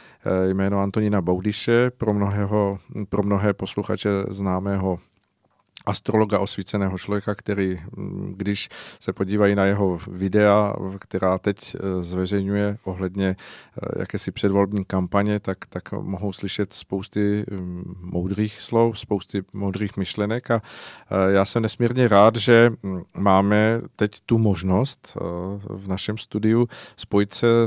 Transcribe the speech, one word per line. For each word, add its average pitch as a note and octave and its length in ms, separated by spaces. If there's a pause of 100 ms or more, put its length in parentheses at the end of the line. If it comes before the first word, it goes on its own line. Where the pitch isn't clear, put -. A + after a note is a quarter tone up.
(260)
eh, F#2+ 280
jméno G2 260
Antonína G2+ 420
Baudyše, G#2 760
pro G#2+ 160
mnohého, G2+ 640 (320)
pro G2+ 140
mnohé G2+ 300
posluchače G2+ 560 (200)
známého F#2+ 680 (880)
astrologa, G#2 540
osvíceného G2 580
člověka, G#2 380
který, F#2+ 440 (180)
mm, G2 400
když G2+ 320 (300)
se - 140
podívají G2+ 420
na G2 100
jeho G2 420
videa, G2+ 640 (260)
která F#2+ 380
teď, - 380
eh, F#2 280
zveřejňuje G2 800
ohledně, F#2+ 520 (480)
eh, - 160
jakési G2 320
předvolební G2 540
kampaně, G2+ 540
tak, G2 180 (120)
tak - 220
mohou G2 420
slyšet - 400
spousty, G2+ 800
mm, F2+ 500
moudrých F#2 600
slov, A#2 380
spousty G2 440 (100)
moudrých G2 440
myšlenek G#2 540
a, A2 100 (500)
eh, G2 200
já G2 140
jsem - 180
nesmírně A#2+ 440
rád, G#2+ 280
že, A#2 360 (120)
mm, F#2 180 (160)
máme G2+ 640 (140)
teď G#2+ 160 (140)
tu A#2+ 120
možnost, F#2+ 800
eh, - 40 (480)
v G2 180
našem G2 300
studiu A2 500 (280)
spojit - 380
se A#2 340